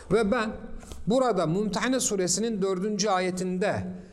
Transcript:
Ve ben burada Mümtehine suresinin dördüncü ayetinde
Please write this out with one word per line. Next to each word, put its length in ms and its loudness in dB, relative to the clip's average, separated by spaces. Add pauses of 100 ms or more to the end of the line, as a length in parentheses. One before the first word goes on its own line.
(120)
Ve 200 4
ben 180 0 (580)
burada 380 4
Mümtehine 540 0
suresinin 600 0
dördüncü 480 0
ayetinde 1040 0